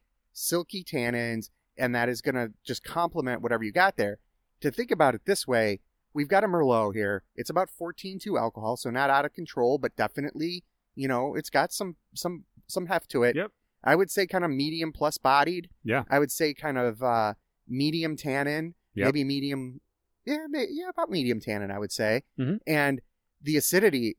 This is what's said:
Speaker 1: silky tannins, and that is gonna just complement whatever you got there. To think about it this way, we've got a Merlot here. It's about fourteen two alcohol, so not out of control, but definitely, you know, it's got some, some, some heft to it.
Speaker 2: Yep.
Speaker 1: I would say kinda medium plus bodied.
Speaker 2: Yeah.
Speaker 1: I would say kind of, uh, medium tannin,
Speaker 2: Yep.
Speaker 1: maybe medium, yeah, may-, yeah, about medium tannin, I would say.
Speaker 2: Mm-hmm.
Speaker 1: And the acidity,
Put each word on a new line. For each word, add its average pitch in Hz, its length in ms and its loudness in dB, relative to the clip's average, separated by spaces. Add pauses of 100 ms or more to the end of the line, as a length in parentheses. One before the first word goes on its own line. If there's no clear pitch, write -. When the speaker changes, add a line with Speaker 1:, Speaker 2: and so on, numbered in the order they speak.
(340)
Speaker 1:
silky 175 500 -4
tannins, 120 680 -2 (280)
and 123 180 0
that 120 140 2
is 120 120 -4
gonna 127 280 -2 (140)
just - 200 -6
complement 160 580 -2
whatever 113 220 0
you 104 80 -4
got 185 260 2
there. 101 220 -2 (420)
To 143 100 0
think 240 200 -4
about 147 240 4
it - 100 -12
this 196 220 0
way, 110 320 2 (340)
we've 147 160 0
got 196 140 6
a 214 40 2
Merlot 123 480 4
here. 101 280 -2 (120)
It's - 140 -8
about 185 200 0
fourteen 185 500 -10
two 190 180 -2
alcohol, 113 400 -2
so - 120 -6
not 135 200 2
out 139 160 4
of - 80 -8
control, 139 440 0
but 127 180 -4
definitely, 151 680 -4 (320)
you 135 120 -4
know, 131 280 0
it's 151 140 -6
got 147 240 2
some, 185 220 -6 (180)
some, 175 320 -6 (220)
some 180 200 -4
heft 175 240 0
to 123 120 2
it. 120 120 4
Speaker 2:
Yep. 190 160 -2 (320)
Speaker 1:
I 139 120 6
would 185 160 2
say 196 160 0
kinda 175 200 0
medium 156 460 -2
plus 151 240 0
bodied. 139 520 4 (140)
Speaker 2:
Yeah. 120 260 0
Speaker 1:
I 143 100 4
would 147 120 2
say 151 220 0
kind 143 240 -4
of, 120 260 0
uh, 113 300 2 (340)
medium 156 480 -2
tannin, 147 600 -4 (180)
Speaker 2:
Yep. 98 140 0
Speaker 1:
maybe 143 180 2
medium, 135 560 -6 (440)
yeah, 302 240 -4
may-, 285 200 -2
yeah, 349 200 -8
about 339 200 -4
medium 123 320 0
tannin, 101 300 -4
I 101 80 -6
would 104 120 -6
say. 113 320 0 (160)
Speaker 2:
Mm-hmm. 139 160 -2 (120)
Speaker 1:
And 143 340 0 (420)
the 151 140 0
acidity, 143 600 2